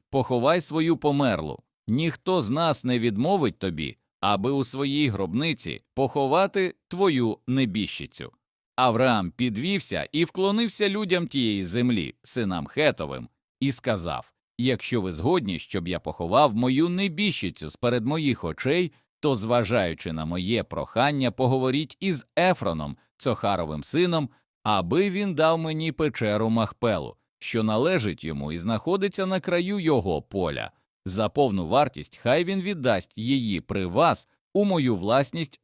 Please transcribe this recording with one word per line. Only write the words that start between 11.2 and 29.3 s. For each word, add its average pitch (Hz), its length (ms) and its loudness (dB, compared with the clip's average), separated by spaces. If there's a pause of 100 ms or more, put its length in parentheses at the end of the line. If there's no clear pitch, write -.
тієї 107 360 0
землі, 104 600 0
синам 92 420 -4
Хетовим, 71 640 -2 (300)
і 135 120 0
сказав: 82 600 -4 (240)
«Якщо 120 440 -2
ви 92 100 -4
згодні, 98 480 -2
щоб 87 280 -6
я 85 120 -4
поховав 104 560 2
мою 131 340 2
небіжчицю 180 800 -2
сперед 120 360 -2
моїх 147 380 0
очей, 139 480 0 (280)
то, 139 160 2
зважаючи 101 800 0
на 80 120 -4
моє 92 380 -2
прохання, 123 680 0
поговоріть 131 680 0
із 180 280 -2 (120)
Ефроном, 85 580 0 (200)
Цохаровим 87 640 -2
сином, 165 460 0 (340)
аби 165 460 2
він 190 260 -2
дав 160 220 4
мені 160 340 -2
печеру 113 580 0
Махпелу, 107 680 0 (240)
що 113 240 -2
належить 110 600 0
йому 76 280 -6
і 82 60 -4
знаходиться 185 680 -2
на 190 140 -2